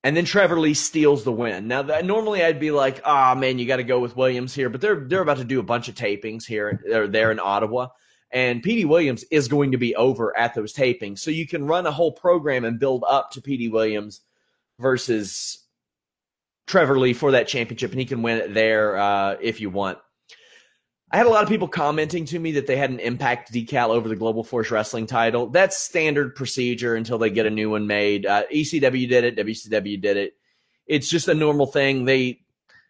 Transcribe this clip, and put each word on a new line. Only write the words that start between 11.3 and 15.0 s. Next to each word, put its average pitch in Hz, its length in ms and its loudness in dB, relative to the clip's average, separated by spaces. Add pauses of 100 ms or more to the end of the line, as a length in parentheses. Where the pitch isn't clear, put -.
can 143 220 -6
run 170 200 0
a 151 40 0
whole 151 220 0
program 147 500 0
and 113 160 -2
build 127 260 0
up 135 260 0
to 135 100 -14
P 135 160 -4
D 117 100 -4
Williams 107 540 -2 (580)
versus 120 800 -2 (1040)